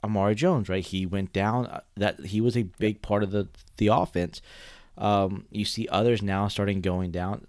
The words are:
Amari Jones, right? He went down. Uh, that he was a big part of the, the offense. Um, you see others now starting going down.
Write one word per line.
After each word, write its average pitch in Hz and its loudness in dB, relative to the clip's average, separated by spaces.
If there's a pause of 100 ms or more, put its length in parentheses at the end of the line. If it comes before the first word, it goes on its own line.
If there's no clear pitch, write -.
Amari 104 2
Jones, 123 2
right? 92 0
He 92 -4
went 95 -4
down. 110 0
Uh, - -12 (140)
that 98 0
he 104 0
was 120 2
a 117 2
big 104 -2
part 104 2
of 98 0
the, 101 0 (300)
the 107 4
offense. 90 0 (560)
Um, 98 0
you 104 -2
see 113 -4
others 107 2
now 98 0
starting 98 0
going 90 0
down. 90 -4